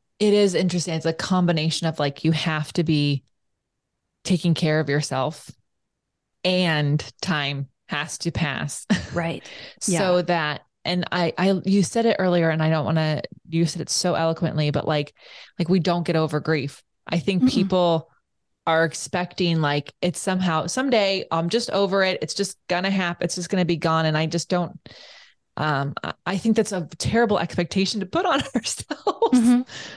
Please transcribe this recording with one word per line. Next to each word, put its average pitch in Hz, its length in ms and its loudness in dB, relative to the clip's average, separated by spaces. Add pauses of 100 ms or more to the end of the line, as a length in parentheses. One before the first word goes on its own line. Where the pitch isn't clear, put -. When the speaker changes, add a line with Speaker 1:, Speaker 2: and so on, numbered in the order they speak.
(240)
Speaker 1:
It 208 100 6
is 202 220 4
interesting. 175 380 0
It's 160 120 -4
a 165 60 2
combination 165 720 0
of, 160 140 -2
like, 143 240 -2
you 160 80 2
have 156 420 -2
to 175 120 0
be 147 400 0 (960)
taking 175 300 2
care 156 260 2
of 151 80 0
yourself 139 640 -2 (920)
and 160 580 0 (180)
time 143 460 -4 (220)
has - 300 -6
to 165 120 -4
pass. - 580 -4
<laughs> - 240 0
Speaker 2:
Right. 165 300 -4 (380)
Speaker 1:
So 180 340 2
Speaker 2:
Yeah. 180 80 4
Speaker 1:
that, 151 380 -2 (240)
and 180 260 -2
I, 175 260 0
I, 190 280 2
you 196 180 4
said 226 220 0
it - 140 4
earlier 175 300 4
and 160 140 2
I 156 60 4
don't 160 160 2
wanna, 156 360 0 (280)
you 165 160 2
said 160 160 -4
it - 80 -8
so - 260 0
eloquently, 156 560 0
but, - 160 -2
like, 151 260 -2 (460)
like, 170 80 0
we 185 120 4
don't 175 260 0
get 165 100 0
over 156 240 0
grief. 143 420 -2 (240)
I 165 140 -2
think 185 240 0
Speaker 2:
Mm-mm. 254 80 6
Speaker 1:
people 180 580 2 (560)
are 165 200 4
expecting, 175 720 -2
like, 143 420 0
it's 175 200 -2
somehow, 185 460 0
someday 214 640 0
I'm 165 180 0
just 233 200 -2
over 196 320 2
it. 190 200 0
It's 160 120 -6
just - 240 -4 (120)
gonna 185 220 0
happen. 180 340 -2
It's 170 100 -4
just 175 140 -6
gonna 185 160 2
be 170 100 0
gone. 160 300 2
And 156 120 0
I 160 100 0
just 160 220 -4
don't, 180 220 0 (840)
um, 143 440 -2
I, - 120 -6 (120)
I 190 120 -2
think 220 180 2
that's - 160 2
a 180 160 -4 (100)
terrible 226 420 2
expectation 185 600 -2
to 185 60 -4
put 339 200 -2
on 294 160 2
<laughs> - 140 -8
ourselves. - 840 0
Speaker 2:
Mm-hmm. 240 220 6 (360)